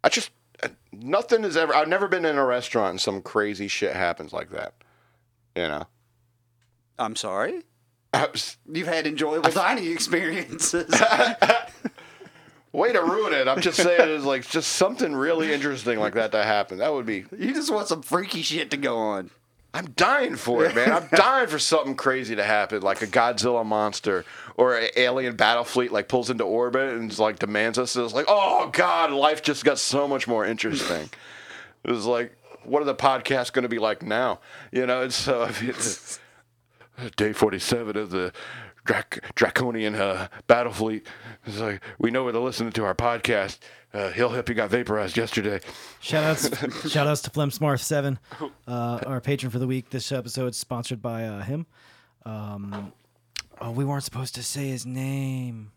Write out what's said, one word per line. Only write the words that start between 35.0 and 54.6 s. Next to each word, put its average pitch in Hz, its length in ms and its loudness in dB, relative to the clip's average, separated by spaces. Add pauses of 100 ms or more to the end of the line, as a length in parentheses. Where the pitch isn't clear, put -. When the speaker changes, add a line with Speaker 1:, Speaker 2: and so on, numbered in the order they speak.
Speaker 1:
and 131 120 -4
so, 123 300 0
I 110 40 0 (120)
mean, 120 120 -4
it's - 480 -6 (960)
day 107 160 0
forty-seven 107 640 0
of 104 140 -4
the 90 200 -2 (540)
Drac-, - 340 -4 (160)
Draconian, 113 600 0
uh, 95 340 -2 (180)
battle 120 240 4
fleet. 110 340 -2 (400)
It's 104 140 -10
like, 107 220 -4 (180)
"We 117 120 2
know 131 120 0
where 120 80 -2
they're 117 100 0
listening 120 300 -2
to 110 140 -2
our 95 100 0
podcast. 113 600 0 (360)
Uh, 101 180 -4
Hill 117 180 2
Hippie 120 260 -4
got 107 140 0
vaporized 107 480 0
yesterday." 104 420 -2 (400)
Speaker 3:
Shout 156 240 -2
outs, 147 640 -2
Speaker 1:
<laughs> - 20 -
Speaker 3:
shout 147 160 2
outs 147 160 0
to - 80 -8
Flemsmarf 143 500 0
seven, 139 380 -2 (480)
uh, 120 380 -4
our 135 140 -4
patron 131 320 -2
for 123 80 -4
the 127 80 -2
week. 131 220 -4
This 127 220 -6
episode 127 400 -4
is - 60 -10
sponsored 120 440 -8
by, 113 240 -6
uh, 104 160 -8
him. 143 240 -6 (600)
Um, 101 680 -10 (680)
oh, 117 120 -8
we 131 140 -4
weren't 139 180 -4
supposed 131 320 -10
to 123 80 -12
say 143 240 -6